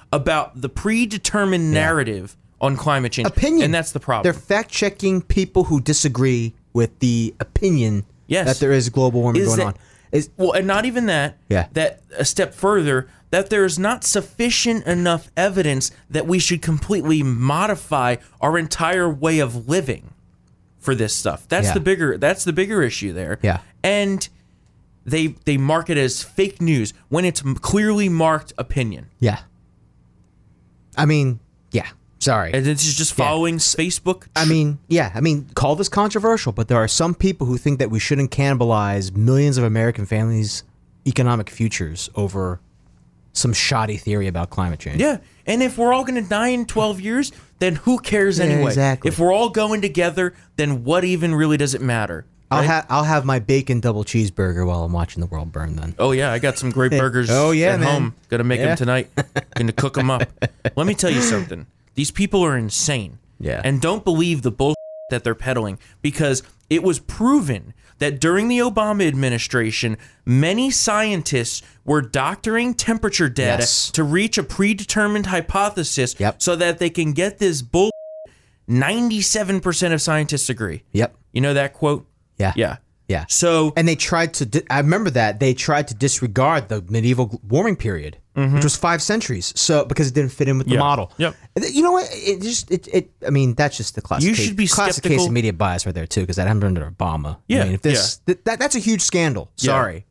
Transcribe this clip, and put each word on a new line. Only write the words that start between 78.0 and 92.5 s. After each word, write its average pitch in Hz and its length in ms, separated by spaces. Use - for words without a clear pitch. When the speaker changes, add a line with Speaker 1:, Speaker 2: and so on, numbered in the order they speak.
Speaker 1:
ninety-seven 196 920
percent 170 320
of 151 80
scientists 151 480
agree. 101 340
Speaker 2:
Yep. 107 220
Speaker 1:
You 123 80
know 143 120
that 139 200
quote? 147 320
Speaker 2:
Yeah. 95 180
Speaker 1:
Yeah. 104 220
Speaker 2:
Yeah. 87 200
Speaker 1:
So 160 480
Speaker 2:
And 165 120
they 160 80
tried 165 400
to, 139 100
di-, 113 240
I 131 100
remember 175 300
that, 107 300
they 131 160
tried 147 320
to 117 80
disregard 131 720
the 107 200
medieval 117 400
gl-, 113 140
warming 160 320
period, 82 420
Speaker 1:
Mm-hmm. 139 180
Speaker 2:
which 143 80
was 147 140
five 170 240
centuries. 131 560
So, 147 260
because 135 240
it 123 60
didn't 135 180
fit 135 160
in 135 120
with 123 80
the 123 80
Speaker 1:
Yeah. 135 40
Speaker 2:
model. 143 380
Speaker 1:
Yep. 156 180
Speaker 2:
And 214 100
th-, 269 100
you 294 60
know 349 100
what? 370 220
It 190 280
just, 233 300